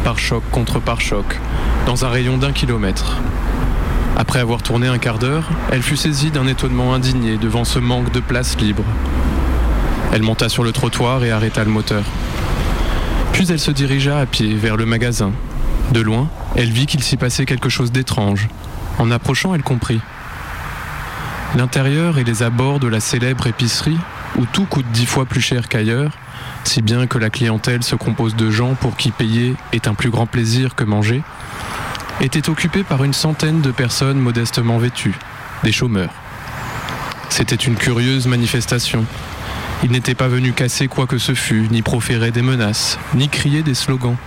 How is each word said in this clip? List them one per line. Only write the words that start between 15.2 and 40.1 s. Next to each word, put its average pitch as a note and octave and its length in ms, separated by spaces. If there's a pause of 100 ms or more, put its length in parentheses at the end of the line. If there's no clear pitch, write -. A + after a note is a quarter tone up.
De A#2 80
loin, A2+ 300 (260)
elle A#2+ 140
vit B2 160
qu'il C3+ 160
s'y C3 160
passait C3 260
quelque B2+ 240
chose A#2+ 240
d'étrange. G#2 560 (500)
En A#2 120
approchant, C#3 440
elle C#3+ 80
comprit. A#2 380 (1600)
L'intérieur C#3 640
et B2+ 40
les A#2 220
abords B2+ 340
de C3 80
la A2 140
célèbre B2 480
épicerie, B2 500 (400)
où A#2+ 80
tout F#3+ 200
coûte C3+ 260
dix A#2+ 140
fois C3+ 200
plus - 140
cher A#2+ 280
qu'ailleurs, A#2 440 (500)
si - 180
bien A#2 280
que B2 100
la A2 100
clientèle A#2 540
se A#2+ 140
compose A2+ 400
de A2 160
gens B2 220
pour A#2+ 220
qui - 140
payer A#2+ 460 (160)
est A2+ 160
un G#2+ 60
plus A#2+ 160
grand A2 160
plaisir B2 500
que A#2+ 80
manger, G#2 380 (1000)
était C#3 280
occupés E3+ 360
par C3+ 180
une C#3 120
centaine D#3 480
de C3 100
personnes C3+ 460
modestement A#2 600
vêtues, A2+ 380 (480)
des A2 80
chômeurs. G2+ 420 (1160)
C'était - 260
une A#2+ 180
curieuse B2 540
manifestation. A#2+ 760 (800)
Ils B2 80
n'étaient B2 240